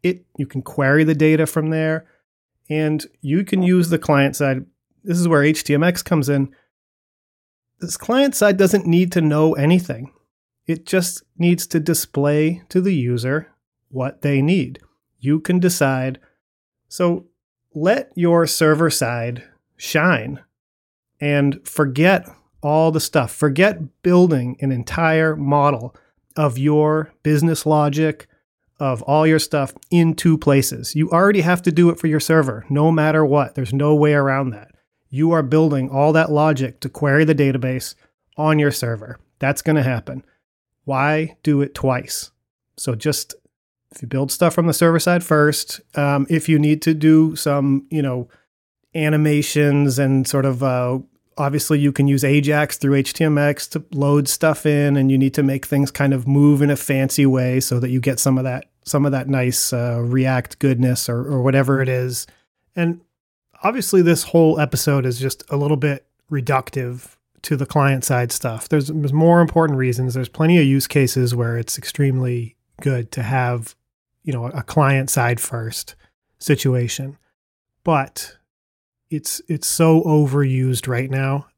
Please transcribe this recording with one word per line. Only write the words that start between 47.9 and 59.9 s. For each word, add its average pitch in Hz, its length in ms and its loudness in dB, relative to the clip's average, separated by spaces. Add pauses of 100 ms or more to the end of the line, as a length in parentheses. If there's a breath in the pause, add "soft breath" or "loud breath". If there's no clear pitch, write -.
know, 127 280 -6 (640 soft breath)
animations 147 1040 2
and 135 280 2
sort 135 180 0
of, 131 180 -2
uh, 127 360 -2 (380)
obviously 147 420 0
you 143 120 2
can 139 160 2
use 139 160 2
Ajax 147 540 2
through 139 180 2
H 135 180 0
T 160 100 -2
M 151 140 2
X 147 320 0
to 156 220 -8
load 143 360 0
stuff - 380 -2
in, 143 300 2
and 135 160 2
you 135 60 4
need 135 160 2
to 147 100 0
make 135 220 -2
things 139 260 0
kind 139 220 0
of 127 140 -4
move 143 340 4
in 147 80 4
a 143 60 2
fancy 135 500 0
way 127 340 2
so 123 200 -2
that 127 100 -2
you 131 100 0
get 123 200 -2
some 131 180 2
of 127 60 -2
that, 127 220 -6 (180)
some 143 220 -2
of 143 60 0
that 131 180 -4
nice, 127 440 -2
uh, 120 300 -2